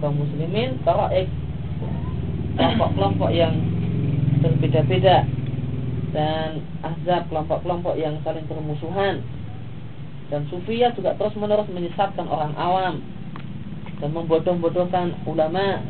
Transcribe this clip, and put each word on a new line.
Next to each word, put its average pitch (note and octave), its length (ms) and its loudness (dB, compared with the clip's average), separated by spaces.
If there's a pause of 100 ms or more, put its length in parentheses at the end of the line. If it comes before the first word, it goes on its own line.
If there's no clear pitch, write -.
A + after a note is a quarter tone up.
kaum D3 160 2
muslimin F3+ 640 0
taraik, F#3 440 4 (1300)
kelompok-kelompok - 760 2
yang E3 240 4 (840)
berbeda-beda, E3+ 840 6 (880)
dan D#3 500 -2 (220)
ahzab, E3 480 0
kelompok-kelompok D#3+ 640 -2
yang D3+ 300 -2
saling D#3+ 240 -4
bermusuhan. D#3+ 760 -2 (1080)
Dan D3 160 -2
sufiyah A3+ 480 2
juga - 200 0
terus-menerus G#3 560 0
menyesatkan F3 560 -2
orang D3+ 280 -2
awam F3 480 0 (960)
dan D3 160 -2
membodoh-bodohkan F3 960 2 (140)
ulama E3+ 640 2